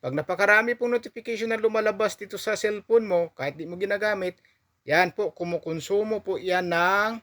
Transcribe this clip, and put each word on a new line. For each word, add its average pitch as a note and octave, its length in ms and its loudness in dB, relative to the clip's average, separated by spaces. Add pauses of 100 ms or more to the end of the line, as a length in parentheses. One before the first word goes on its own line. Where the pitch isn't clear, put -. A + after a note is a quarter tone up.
Pag C3 160 -4
napakarami G3+ 560 4
pong A#3+ 240 -2
notification A3+ 540 -6
na A3 100 -2
lumalabas G#3+ 560 0
dito G3+ 220 -12
sa G#3+ 180 -2
cellphone G#3+ 480 0
mo, F3 320 0
kahit C#3+ 220 -6
di D#3+ 100 -10
mo F3 80 -10
ginagamit, G3 640 -2 (400)
yan E3+ 320 2
po, G3+ 160 -2
kumukonsumo F3 960 -4
po F#3 160 -4
yan F3+ 320 0
ng G3+ 500 2